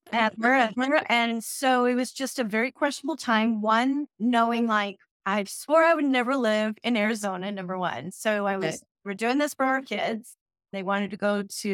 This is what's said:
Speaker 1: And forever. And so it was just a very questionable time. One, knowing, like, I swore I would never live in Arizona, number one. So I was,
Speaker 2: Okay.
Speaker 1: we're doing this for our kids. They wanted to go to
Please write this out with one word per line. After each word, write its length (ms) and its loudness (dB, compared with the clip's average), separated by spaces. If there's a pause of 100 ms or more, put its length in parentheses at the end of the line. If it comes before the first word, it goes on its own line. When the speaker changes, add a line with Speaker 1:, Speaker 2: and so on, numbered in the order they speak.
(140)
Speaker 1:
And 260 2
forever. 680 2
And 360 0
so 400 2
it 120 2
was 180 -2
just 260 -6
a 60 -2
very 260 -2
questionable 460 -2
time. 420 2
One, 460 2 (120)
knowing, 500 2
like, 320 0 (260)
I 180 0
swore 400 2
I 100 6
would 120 2
never 320 2
live 440 0
in 140 0
Arizona, 560 -2
number 260 -6
one. 360 -4
So 320 0
I 100 0
was, 200 -2
Speaker 2:
Okay. 80 -16 (200)
Speaker 1:
we're 120 -6
doing 220 0
this 160 0
for 120 0
our 160 0
kids. 560 -6 (340)
They 120 -6
wanted 280 -2
to 60 -10
go 260 0
to 300 -8